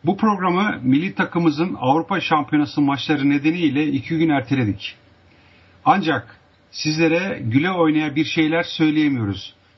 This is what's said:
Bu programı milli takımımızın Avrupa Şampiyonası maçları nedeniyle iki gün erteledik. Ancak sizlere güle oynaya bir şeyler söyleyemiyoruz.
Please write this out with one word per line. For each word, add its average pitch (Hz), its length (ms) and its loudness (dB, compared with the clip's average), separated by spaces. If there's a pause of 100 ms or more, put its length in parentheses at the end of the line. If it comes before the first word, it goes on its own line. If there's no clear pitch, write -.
Bu 170 120 2
programı 190 640 0
milli 143 320 2
takımımızın 170 680 0
Avrupa 160 400 0
Şampiyonası 151 600 0
maçları 139 480 0
nedeniyle 147 580 2
iki 147 320 -2
gün 160 100 2
erteledik. 127 680 -2 (880)
Ancak 160 560 0 (300)
sizlere 165 720 -2
güle 135 280 0
oynaya 156 460 0
bir 156 80 0
şeyler 160 380 0
söyleyemiyoruz. 147 920 -2 (240)